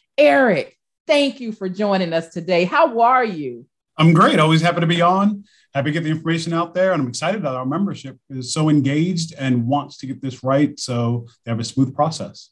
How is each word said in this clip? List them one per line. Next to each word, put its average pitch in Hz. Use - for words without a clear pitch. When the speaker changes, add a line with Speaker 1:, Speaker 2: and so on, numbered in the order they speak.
Speaker 1:
Eric, 269
thank 285
you 226
for 190
joining 190
us 165
today. 175
How 285
are 247
you? 143
Speaker 2:
I'm 160
great. 214
Always 160
happy 175
to 170
be 170
on. 196
Happy 139
to -
get 165
the 156
information 165
out 165
there. 185
And 147
I'm 123
excited 151
that 135
our 127
membership 147
is 127
so 156
engaged 151
and 127
wants 139
to -
get 131
this 127
right 139
so 120
they 117
have 113
a 117
smooth -
process. 147